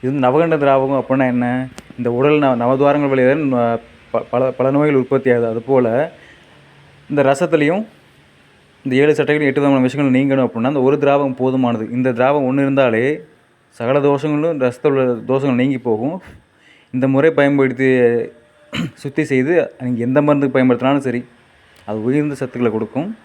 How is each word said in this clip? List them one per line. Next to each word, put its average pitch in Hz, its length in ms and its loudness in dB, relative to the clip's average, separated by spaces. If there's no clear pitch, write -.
இது 127 80 -4
வந்து 139 160 0
நவகண்ட 160 300 2
திராவகம் 135 440 2
அப்படின்னா 131 260 0
என்ன? 123 200 0
இந்த 120 120 -2
உடல் 147 320 2
ந-, 131 200 2
நவதுவாரங்கள் 139 500 2
வழியாக 131 320 2
ந-, 120 340 0
ப-, - 180 -4
பல, 127 200 0
பல 127 200 -2
நோய்கள் 143 320 2
உற்பத்தி 131 280 0
ஆகுது. 117 220 2
அதுபோல 120 360 0
இந்த 143 120 0
ரசத்துலையும் 156 640 0
இந்த 127 120 -2
ஏழு 147 180 4
சட்டைகள், 151 340 0
எட்டு 135 120 0
விதமான 139 240 2
விஷயங்கள் 127 320 0
நீங்கணும் 135 300 0
அப்படின்னா, 117 260 -2
அந்த 139 100 -2
ஒரு 135 160 2
திராவகம் 139 420 0
போதுமானது. 127 500 -2
இந்த 123 220 -2
திராவகம் 131 360 0
ஒண்ணு 139 180 0
இருந்தாலே 131 360 0
சகல 131 240 0
தோஷங்களும், 147 640 0
ரசத்துல 127 300 -2
உள்ள 135 120 0
தோஷங்கள் 131 360 0
நீங்கி 135 160 -2
போகும். 120 380 -4
இந்த 131 140 0
முறை 139 220 4
பயன்படுத்தி 135 600 2
<clears throat> - 300 -10
சுத்தி 147 220 -4
செய்து 139 280 0
நீங்க 123 280 -4
எந்த 131 140 2
மருந்துக்கு 143 340 0
பயன்படுத்தினாலும் 131 520 2
சரி, 123 140 -4
அது 107 220 -6
உயர்ந்த 143 320 -2
சத்துக்களை 123 320 -2
கொடுக்கும். 113 380 -6